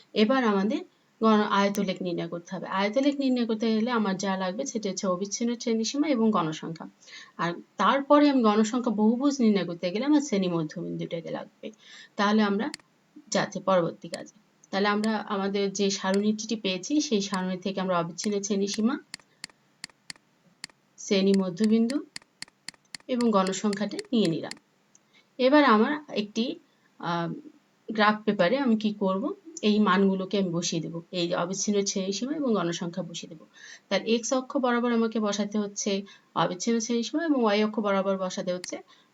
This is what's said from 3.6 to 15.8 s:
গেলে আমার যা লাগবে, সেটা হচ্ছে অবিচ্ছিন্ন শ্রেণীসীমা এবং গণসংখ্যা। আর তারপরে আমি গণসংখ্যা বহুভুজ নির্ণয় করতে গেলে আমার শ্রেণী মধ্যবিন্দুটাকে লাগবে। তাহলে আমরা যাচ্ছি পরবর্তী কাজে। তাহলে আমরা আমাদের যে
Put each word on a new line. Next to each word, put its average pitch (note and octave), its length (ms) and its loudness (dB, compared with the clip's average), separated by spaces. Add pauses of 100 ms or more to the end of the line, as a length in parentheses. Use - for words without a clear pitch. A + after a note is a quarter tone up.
গেলে A3 160 0
আমার G3+ 260 0
যা G3 200 -2
লাগবে, F#3+ 300 -4
সেটা G#3+ 240 -4
হচ্ছে G3 160 -6
অবিচ্ছিন্ন G3+ 520 -2
শ্রেণীসীমা A#3 500 -2
এবং A3+ 220 2
গণসংখ্যা। E3 580 -4 (480)
আর E3+ 160 -2 (240)
তারপরে C#4+ 540 4
আমি C4 120 2
গণসংখ্যা A3 500 2
বহুভুজ A#3+ 480 2
নির্ণয় G3+ 240 4
করতে F3 260 -6
গেলে G#3+ 140 -2
আমার D4 160 4
শ্রেণী F#3+ 280 0
মধ্যবিন্দুটাকে E3 840 -6
লাগবে। - 400 -10 (460)
তাহলে G#3+ 260 4
আমরা G#3 280 0 (580)
যাচ্ছি F#3 320 -2
পরবর্তী F3 480 0
কাজে। - 400 -16 (220)
তাহলে G3+ 180 0
আমরা G#3+ 280 0
আমাদের G3+ 560 -2
যে G3 180 0